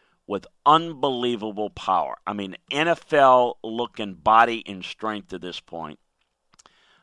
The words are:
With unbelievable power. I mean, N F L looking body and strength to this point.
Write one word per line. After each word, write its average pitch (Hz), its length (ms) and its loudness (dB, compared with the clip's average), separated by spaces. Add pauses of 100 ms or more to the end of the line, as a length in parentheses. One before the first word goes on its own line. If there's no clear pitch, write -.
(260)
With 98 200 -8 (180)
unbelievable 123 1080 0
power. 85 460 -2 (100)
I 101 60 -6
mean, 98 240 -8 (140)
N 147 180 -2
F - 240 -4
L 127 500 4
looking 110 520 -8
body 113 520 4
and 95 180 -12
strength 107 440 -10
to 92 100 -10
this 87 220 -12
point. 80 380 -14 (1040)